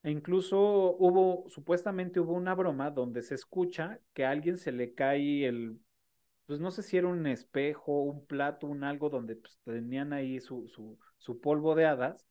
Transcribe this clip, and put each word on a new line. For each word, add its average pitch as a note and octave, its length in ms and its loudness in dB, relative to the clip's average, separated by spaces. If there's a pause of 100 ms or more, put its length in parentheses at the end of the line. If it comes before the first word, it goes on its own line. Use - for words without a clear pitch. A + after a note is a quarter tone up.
E D3+ 80 -4
incluso F#3 840 4
hubo, F#3 520 6
supuestamente F3+ 720 -2
hubo E3 120 0
una F3+ 220 0
broma D3 360 0
donde B2 320 -2
se C#3 120 -8
escucha F3+ 640 -4 (140)
que C3+ 120 0
a C3+ 60 2
alguien D#3+ 260 -2
se D#3 160 -6
le B2 220 -4
cae C#3+ 520 2
el, A#2 320 -4 (680)
pues, D3 140 -6
no F3+ 100 -4
sé F#3+ 120 -8
si - 140 -2
era F3+ 100 4
un E3+ 200 0
espejo, C#3+ 760 -2
un C#3+ 240 -6
plato, D3 400 -4
un C#3+ 160 -6
algo C#3+ 260 -2
donde, A#2 280 -6
pues, - 280 -20
tenían B2 480 -6
ahí C3 280 -4
su, B2 280 -10
su, A2 300 -18 (180)
su A#2+ 240 -12
polvo D3+ 340 2
de D#3+ 120 6
hadas C3 440 0